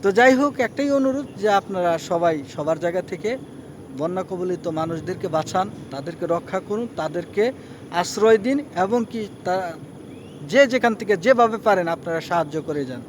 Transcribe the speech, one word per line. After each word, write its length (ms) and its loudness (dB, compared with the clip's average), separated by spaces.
তো 100 4
যাই 220 8
হোক, 260 2
একটাই 300 0
অনুরোধ 360 2
যে 120 0
আপনারা 500 2
সবাই 440 0
সবার 220 -2
জায়গা 240 -2
থেকে 360 -6
বন্যা 320 -2
কবলিত 380 -4
মানুষদেরকে 600 -4
বাঁচান, 420 -2
তাদেরকে 360 -8
রক্ষা 340 -2
করুন, 360 -6
তাদেরকে 560 -2
আশ্রয় 460 4
দিন, 200 2
এবং 340 2
কি 180 -6
তা-, 280 -2
যে 180 8
যেখান 280 2
থেকে 220 0
যেভাবে 420 4
পারেন 300 2
আপনারা 320 -4
সাহায্য 420 -2
করে 220 -4
যান। 240 -10